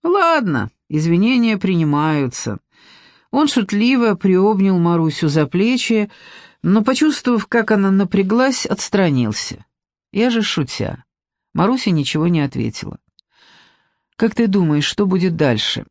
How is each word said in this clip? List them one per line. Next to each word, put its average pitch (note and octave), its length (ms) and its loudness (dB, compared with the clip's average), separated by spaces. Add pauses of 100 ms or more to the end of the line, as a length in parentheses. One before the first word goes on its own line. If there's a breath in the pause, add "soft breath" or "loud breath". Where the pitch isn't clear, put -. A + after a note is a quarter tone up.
«Ладно, D4+ 680 0 (180)
извинения G3+ 680 2
принимаются». D3+ 1000 -2 (720 soft breath)
Он C#4+ 180 2
шутливо A3+ 640 2
приобнял F#3+ 640 2
Марусю E3+ 500 0
за D3+ 180 0
плечи, G#3+ 640 0 (520 loud breath)
но, G3+ 220 2
почувствовав, B3+ 640 0
как A3+ 240 -2
она G3 200 2
напряглась, G3 760 0
отстранился. C#3 1000 -2 (480)
«Я A#3 180 0
же A3+ 120 0
шутя». - 600 -6 (500)
Маруся A3 360 0
ничего D#3 380 0
не E3+ 120 2
ответила. B2+ 580 -6 (1200 soft breath)
«Как A3+ 140 0
ты A#3 100 2
думаешь, E3 380 2
что - 220 -2
будет F#3 280 0
дальше?» B2+ 560 -2